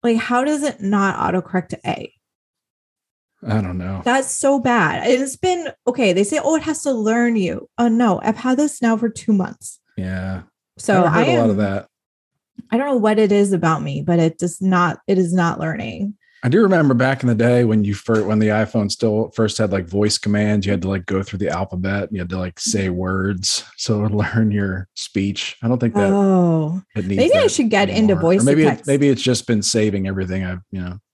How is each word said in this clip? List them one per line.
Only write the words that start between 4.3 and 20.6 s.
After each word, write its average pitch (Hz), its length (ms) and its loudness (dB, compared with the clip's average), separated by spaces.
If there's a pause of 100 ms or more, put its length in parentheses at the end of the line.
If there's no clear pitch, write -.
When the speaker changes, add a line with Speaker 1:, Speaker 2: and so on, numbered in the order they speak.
Speaker 1:
so 277 280 0
bad. 233 480 0
And 254 160 2
it's 269 140 -8
been, 359 320 -2 (180)
okay, 247 280 2
they 196 100 2
say, 294 180 -2
"Oh, 320 140 2
it 302 60 -2
has 311 220 -4
to 277 80 0
learn 226 440 0
you." 180 400 -4
Oh, 240 120 2
no, 226 360 2
I've 220 140 0
had 254 180 0
this 294 240 -2
now 226 160 2
for 226 140 -2
two - 240 -2
months. - 460 -4 (180)
Speaker 2:
Yeah. 92 440 -6 (360)
Speaker 1:
So 185 260 2
Speaker 2:
I 165 60 4
heard 156 180 2
Speaker 1:
I 127 40 2
Speaker 2:
a 120 80 2
lot 113 40 2
Speaker 1:
am, 113 60 4
Speaker 2:
of 98 80 0
that. 101 300 -2 (840)
Speaker 1:
I - 80 0
don't 277 80 0
know 277 100 0
what 214 220 2
it 208 140 4
is 202 200 4
about 160 300 0
me, 147 180 -6
but 170 180 2
it 165 200 2
does 175 240 -6
not, 180 440 0
it 196 120 2
is 175 160 0
not 170 260 0
learning. 160 540 -6 (280)
Speaker 2:
I 127 60 0
do 185 140 4
remember 165 320 4
back 127 280 2
in 127 60 2
the 117 60 4
day 117 300 4
when 107 200 2
you 101 100 -2
fir-, 107 300 0
when 107 140 0
the 107 100 4
iPhone 107 420 0
still 110 440 -2
first 110 240 0
had, 104 140 0
like, 95 140 -2
voice 101 320 0
commands, 104 460 0